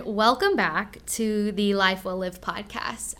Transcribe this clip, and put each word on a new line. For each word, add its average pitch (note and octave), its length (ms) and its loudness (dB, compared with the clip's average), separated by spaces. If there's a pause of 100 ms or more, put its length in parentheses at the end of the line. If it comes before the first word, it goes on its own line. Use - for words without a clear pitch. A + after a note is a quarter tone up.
welcome B3 500 4
back F#3+ 500 -2
to G#3+ 460 0
the G3+ 220 2
Life F#3+ 320 2
Well F#3 120 -4
Lived F3+ 240 -6
podcast. - 800 -8